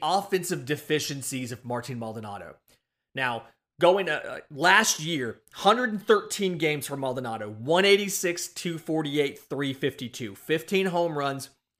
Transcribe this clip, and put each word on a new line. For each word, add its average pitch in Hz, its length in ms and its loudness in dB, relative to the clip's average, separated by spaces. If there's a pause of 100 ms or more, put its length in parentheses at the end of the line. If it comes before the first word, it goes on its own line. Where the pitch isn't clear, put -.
offensive 175 640 0
deficiencies 139 880 -4
of 120 120 -12
Martin 120 360 -8
Maldonado. 104 560 -10 (580)
Now, 123 300 -2 (360)
going, 180 300 6
uh, 151 160 -2
uh, 127 140 -10 (100)
last 180 500 4
year, 147 420 -4 (120)
hundred 226 380 4
and 208 100 -4
thirteen 202 560 2
games 151 300 -2
for 143 100 -6
Maldonado, 120 520 -6
one 139 360 2
eighty-six, 196 600 2
two 165 300 -6
forty-eight, 147 600 -2
three 139 360 -4
fifty-two, 123 600 -6
fifteen 185 520 0
home 170 300 0
runs, 139 320 -4 (300)